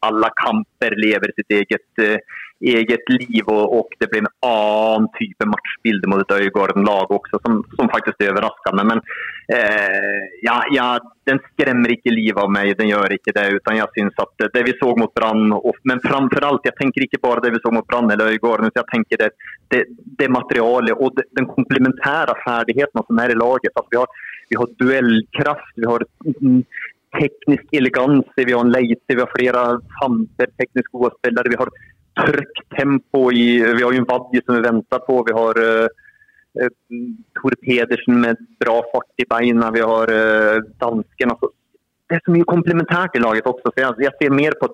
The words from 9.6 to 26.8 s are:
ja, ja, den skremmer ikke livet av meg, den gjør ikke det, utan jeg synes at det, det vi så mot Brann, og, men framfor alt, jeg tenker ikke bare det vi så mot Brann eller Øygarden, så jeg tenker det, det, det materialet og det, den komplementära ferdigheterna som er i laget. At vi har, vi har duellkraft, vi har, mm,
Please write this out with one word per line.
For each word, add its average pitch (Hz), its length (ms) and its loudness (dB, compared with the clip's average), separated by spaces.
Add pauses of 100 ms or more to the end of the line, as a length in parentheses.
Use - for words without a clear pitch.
ja, 120 160 2 (100)
ja, 131 140 2 (420)
den 135 220 0
skremmer 123 420 0
ikke 117 220 0
livet 110 260 0
av 101 140 0
meg, 101 260 2
den 110 140 2
gjør 98 240 0
ikke - 180 -4
det, 101 100 0 (120)
utan 110 240 -2
jeg 104 160 -4
synes 104 260 -4
at - 160 -8
det, 107 160 0
det 123 140 2
vi 127 100 -2
så 123 200 2
mot 110 180 0
Brann, 110 400 2
og, 113 180 -2 (140)
men 127 160 -2
framfor 139 420 0
alt, 127 220 0
jeg - 100 -10
tenker 135 240 -2
ikke - 220 -4
bare 117 180 0
det 120 140 0
vi - 80 -4
så 117 80 0
mot 113 160 -2
Brann 120 240 0
eller 110 180 0
Øygarden, 110 400 0
så 120 120 -2
jeg - 100 -10
tenker 113 320 -2
det, 107 60 -2 (420)
det, 123 100 0 (380)
det 131 100 0
materialet 120 640 0
og 131 240 0
det, 127 160 -4
den 127 160 -2
komplementära 131 960 0
ferdigheterna 117 600 -2
som 113 120 0
er 120 140 0
i 113 60 0
laget. 123 360 0
At 117 160 -4
vi 120 80 0
har, - 200 -4 (320)
vi 113 100 -2
har 120 180 -6
duellkraft, 127 1000 0
vi 113 100 -2
har, 117 160 -2 (340)
mm, 127 220 4 (560)